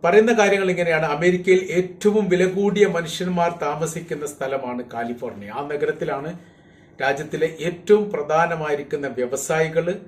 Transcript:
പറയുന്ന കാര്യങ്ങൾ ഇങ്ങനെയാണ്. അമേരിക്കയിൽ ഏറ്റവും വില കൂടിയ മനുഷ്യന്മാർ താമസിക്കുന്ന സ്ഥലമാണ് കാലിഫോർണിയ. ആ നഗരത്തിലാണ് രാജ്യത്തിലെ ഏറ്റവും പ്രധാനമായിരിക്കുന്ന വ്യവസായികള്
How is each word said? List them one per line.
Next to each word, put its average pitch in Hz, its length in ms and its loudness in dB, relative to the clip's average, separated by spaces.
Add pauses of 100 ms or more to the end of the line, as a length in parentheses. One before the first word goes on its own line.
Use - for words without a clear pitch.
പറയുന്ന 220 340 6
കാര്യങ്ങൾ 196 320 4
ഇങ്ങനെയാണ്. 165 360 2
അമേരിക്കയിൽ 180 640 2
ഏറ്റവും 196 580 2
വില 180 160 4
കൂടിയ 202 420 2
മനുഷ്യന്മാർ 170 760 -2
താമസിക്കുന്ന 156 640 -4
സ്ഥലമാണ് 127 580 -6 (100)
കാലിഫോർണിയ. 117 560 -8
ആ 135 180 -10
നഗരത്തിലാണ് 151 720 -4 (640)
രാജ്യത്തിലെ 151 600 -2
ഏറ്റവും 202 480 2
പ്രധാനമായിരിക്കുന്ന 151 1000 -2
വ്യവസായികള് 160 840 -2 (140)